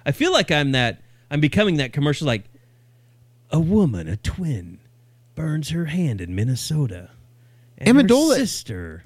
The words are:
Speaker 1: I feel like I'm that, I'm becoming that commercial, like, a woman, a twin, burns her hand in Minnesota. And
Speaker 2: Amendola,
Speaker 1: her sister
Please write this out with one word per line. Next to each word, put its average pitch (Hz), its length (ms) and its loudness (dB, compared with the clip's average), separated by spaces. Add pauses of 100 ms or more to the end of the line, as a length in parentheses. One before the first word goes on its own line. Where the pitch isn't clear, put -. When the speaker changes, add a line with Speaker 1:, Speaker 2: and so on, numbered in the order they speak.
Speaker 1:
I 147 60 -2
feel 330 200 0
like 226 200 2
I'm 147 220 2
that, 123 280 -2 (300)
I'm 147 80 -2
becoming 175 380 2
that 131 160 -4
commercial, 147 340 0
like, 113 160 -2 (1080)
a 156 80 2
woman, 160 480 2
a 98 100 -4
twin, 107 640 -6 (540)
burns 156 360 -4
her 170 160 -4
hand 147 360 -2
in 87 140 -8
Minnesota. 117 720 -2 (720)
And 226 160 6
Speaker 2:
Amendola, 277 360 6
Speaker 1:
her - 60 2
sister 87 680 -6